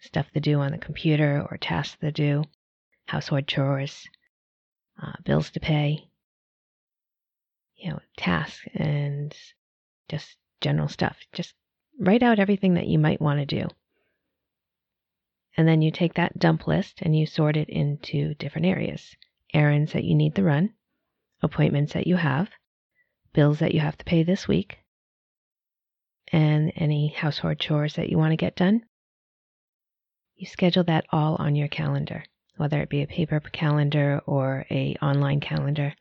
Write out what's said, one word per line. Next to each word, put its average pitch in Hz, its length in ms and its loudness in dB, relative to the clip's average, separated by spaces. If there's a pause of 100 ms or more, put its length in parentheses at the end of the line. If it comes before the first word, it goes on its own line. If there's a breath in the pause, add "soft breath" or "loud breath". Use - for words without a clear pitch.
stuff - 320 -4
to 151 80 -2
do 147 180 2
on 139 140 -2
the - 60 -8
computer, 147 720 0
or - 100 -12
tasks - 420 -6
to 156 100 -4
do, 147 320 0 (640)
household 147 400 -4
chores, 139 600 -2 (960)
uh, - 100 -10 (120)
bills 151 240 0
to - 100 -8
pay, 151 400 0 (1800)
you - 140 -12
know, 151 100 -8 (200)
tasks, 165 420 -4 (140)
and 147 600 -4 (760)
just - 260 -12 (240)
general 147 280 0
stuff. - 280 -4 (160)
Just - 220 -10 (440)
write 220 240 4
out 240 160 4
everything 196 360 2
that - 120 0
you 165 120 2
might 151 200 2
want 147 220 0
to 143 60 -4
do. 147 200 -4 (1900)
And 160 100 6
then 160 140 6
you 156 100 4
take 170 240 0
that - 240 -2
dump 165 280 2
list 165 340 -2
and 156 180 2
you 156 60 2
sort 151 320 0
it 156 140 -2
into 147 640 -2
different 156 320 -4
areas. - 500 -4 (380)
Errands 147 400 2
that - 100 -2
you 170 100 2
need 156 200 4
to 196 80 2
run, 170 320 2 (640)
appointments 147 540 0
that - 120 -2
you 180 100 2
have, 160 340 0 (800)
bills 151 280 4
that 165 120 0
you 165 80 2
have 151 160 -2
to - 80 -18
pay 165 180 2
this 175 240 -2
week, - 300 -2 (1500)
and 151 460 4
any 151 320 2
household 156 500 -4
chores 151 360 -2
that - 160 -4
you 175 80 0
want 156 140 4
to 160 40 0
get - 180 -2
done. 202 280 4 (1500)
You 185 100 -14
schedule 175 380 2
that 160 260 0
all 156 260 0
on 147 200 -2
your 147 120 -2
calendar, 147 560 -6 (340)
whether 147 220 -2
it 147 80 -4
be 143 140 -2
a 147 40 -4
paper 156 320 -2
calendar 147 880 0
or 135 420 -2
a 139 320 -2
online 143 380 0
calendar. 143 640 -4